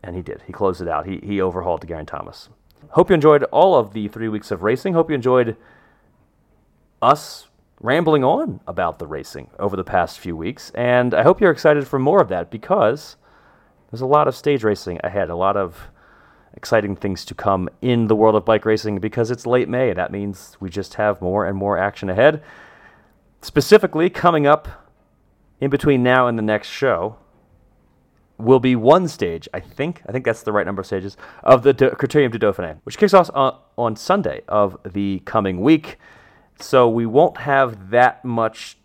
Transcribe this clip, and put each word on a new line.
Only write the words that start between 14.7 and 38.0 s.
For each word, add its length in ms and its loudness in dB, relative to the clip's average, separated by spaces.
ahead, 280 -4
a 60 -6
lot 200 0
of 340 -6
exciting 440 -2
things 280 -8
to 100 -16
come 360 -2
in 260 0
the 80 2
world 200 4
of 100 2
bike 220 0
racing 340 -2
because 300 -4
it's 160 -8
late 240 0
May. 240 -2
That 180 -6
means 480 -10
we 80 -10
just 260 -10
have 280 -2
more 240 -2
and 100 -4
more 220 -2
action 320 -4
ahead. 320 2
Specifically, 680 2
coming 360 2
up 220 2
in 100 -2
between 320 2
now 240 4
and 120 -2
the 40 -4
next 260 -2
show 480 -2
will 220 4
be 140 2
one 320 4
stage, 480 -6
I 60 -8
think, 480 -10
I 40 -10
think 120 -6
that's 180 -2
the 100 -6
right 140 0
number 140 -8
of 60 -10
stages, 300 -8
of 200 6
the 100 4
D-, 140 2
Criterium 460 0
du 60 -8
Dauphiné, 440 -2
which 160 -16
kicks 160 2
off 180 6
on, 240 0
on 180 -2
Sunday 520 -2
of 360 0
the 360 -4
coming 400 -4
week. 380 2
So 300 4
we 180 0
won't 320 2
have 520 -2
that 340 2